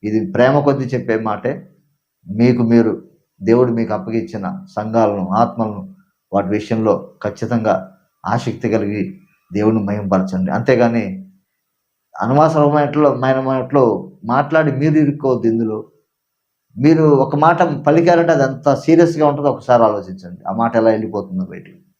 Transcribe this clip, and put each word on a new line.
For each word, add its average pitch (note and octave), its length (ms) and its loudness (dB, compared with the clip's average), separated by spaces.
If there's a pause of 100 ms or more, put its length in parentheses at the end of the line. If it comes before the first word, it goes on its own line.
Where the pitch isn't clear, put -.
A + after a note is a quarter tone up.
ఇది G#2+ 160 -2 (120)
ప్రేమ B2+ 280 2
కొద్ది C3+ 260 0
చెప్పే A#2+ 340 -4
మాటే. A2 320 -6 (760)
మీకు A#2 360 2
మీరు, A2+ 300 4 (480)
దేవుడు A#2 300 2
మీకు A2+ 220 -4
అప్పగించిన A2 520 -6 (300)
సంఘాలను, G#2+ 480 0 (100)
ఆత్మలను, A2 480 -2 (500)
వాటి G2 180 -2
విషయంలో G#2+ 440 0 (280)
ఖచ్చితంగా A2 540 -2 (480)
ఆసక్తి A2+ 460 -4
కలిగి G#2 340 -2 (480)
దేవుని G#2+ 320 0
మహిమపరచండి. F#2+ 680 -2
అంతేగాని A#2 520 0 (1120)
అనవసరమైనట్లో, D3 1000 2
మైన C3 240 0
మాటలు C3 440 0 (420)
మాట్లాడి C#3+ 460 0
మీరు D3 240 0
ఇరుక్కోవద్దు. C#3 520 0
ఇందులో A2+ 300 -2 (1000)
మీరు D#3 300 4 (100)
ఒక C3 200 0
మాట E3 260 4 (240)
పలికారంటే E3+ 480 4
అది D3+ 100 2
ఎంత C3+ 320 0
సీరియస్గా E3 520 2
ఉంటుందో C#3+ 240 0
ఒకసారి A#2+ 320 2
ఆలోచించండి. F#2 600 -4
ఆ - 80 -8
మాట A2+ 240 -2
ఎలా A2+ 160 4
వెళ్ళిపోతుందో G2+ 540 -4
బయటికి. F#2 340 -20 (200)